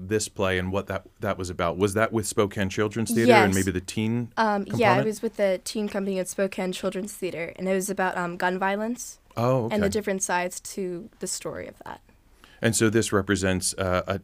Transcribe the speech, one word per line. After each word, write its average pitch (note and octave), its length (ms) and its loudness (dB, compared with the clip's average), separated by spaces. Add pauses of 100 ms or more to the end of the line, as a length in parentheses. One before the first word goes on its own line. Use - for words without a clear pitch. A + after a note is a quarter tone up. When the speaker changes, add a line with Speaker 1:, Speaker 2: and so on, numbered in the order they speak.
Speaker 1:
this G#2+ 180 0
play F#2 320 0
and F#2 140 -2
what G2 160 -2
that, F#2+ 160 -6 (160)
that G2 180 -2
was F2+ 100 -6
about. E2+ 300 -2
Was G2 160 4
that A2 180 2
with A2 140 0
Spokane G2+ 440 0
Children's G#2+ 440 -2
Theater A#2 200 6
and G2 200 6
Speaker 2:
Yes. F#2+ 120 4
Speaker 1:
maybe F#2+ 60 2
the F2+ 120 -4
teen A2+ 520 -2
Speaker 2:
Um, G#3 300 0
yeah, G3+ 60 -10
it A#3 60 0
Speaker 1:
component? G#3 280 4
Speaker 2:
was G#3+ 160 -4
with A3+ 140 -4
the F#3+ 260 2
teen G#3 260 -4
company G3 300 -2
at F3+ 100 -2
Spokane F#3+ 440 -2
Children's F#3+ 400 -6
Theater, E3 420 -6
and F#3 140 -4
it F#3+ 60 2
was F#3+ 140 0
about, F#3+ 280 -2
um, F3 200 -4
gun F#3 220 0
violence G#3 600 -4 (160)
Speaker 1:
Oh, A#2+ 340 2
Speaker 2:
and G#3 120 0
the G3 40 4
Speaker 1:
okay. G3 60 0
Speaker 2:
different G3+ 320 -2
sides F3+ 360 -2
to F#3 480 -8 (120)
the F3+ 80 -6
story - 400 -8
of - 160 -16
that. - 160 -14 (600)
Speaker 1:
And A2+ 140 2
so A2+ 160 4
this A2 220 2
represents, F#2+ 600 2
uh, F2+ 340 2
a, F#2+ 140 0